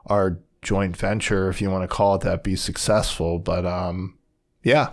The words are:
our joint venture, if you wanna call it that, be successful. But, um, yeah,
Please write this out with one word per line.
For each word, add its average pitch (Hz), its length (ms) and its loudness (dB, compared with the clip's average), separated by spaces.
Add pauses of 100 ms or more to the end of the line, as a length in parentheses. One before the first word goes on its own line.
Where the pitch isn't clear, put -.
our 92 320 2 (240)
joint 95 340 0
venture, 98 520 0
if 92 120 -2
you 98 80 0
wanna 92 200 0
call 101 260 4
it 95 60 0
that, 92 240 0
be 95 100 0
successful. 87 840 0
But, 87 260 -2
um, 90 480 -4 (480)
yeah, 139 300 4